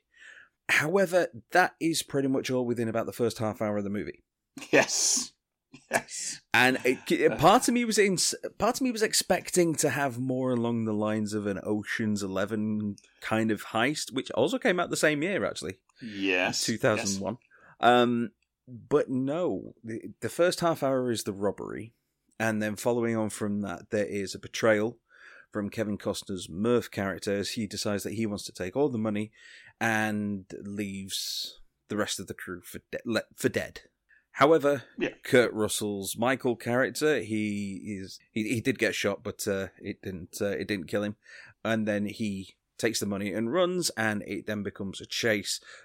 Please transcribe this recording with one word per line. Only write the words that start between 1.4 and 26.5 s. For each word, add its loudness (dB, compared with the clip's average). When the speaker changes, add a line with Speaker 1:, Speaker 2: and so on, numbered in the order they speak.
Speaker 1:
that 4
is 0
pretty 0
much 0
all 0
within -2
about -2
the -6
first 0
half -2
hour 0
of 0
the -4
movie. -6
Speaker 2:
Yes. 2
Yes. -4
Speaker 1:
And 6
it, 4
Speaker 2:
Uh. -4
Speaker 1:
part 8
of 4
me 2
was 2
in, 4
part 2
of -6
me 2
was -4
expecting 2
to 2
have -2
more 0
along 2
the 0
lines 0
of -2
an 0
Ocean's -2
Eleven -2
kind 0
of -2
heist, -2
which -6
also 2
came 2
out -2
the -4
same 2
year, 0
actually. -6
Speaker 2:
Yes. 0
Speaker 1:
Two 0
thousand 2
one. -4
Speaker 2:
Yes. 6
Speaker 1:
Um, 4
but -2
no, -2
the, -10
the -4
first 2
half 0
hour 2
is -2
the -4
robbery, -4
and 0
then -2
following 2
on 0
from -2
that, -8
there 2
is -6
a -10
betrayal 2
from -4
Kevin -4
Costner's -6
Murph 0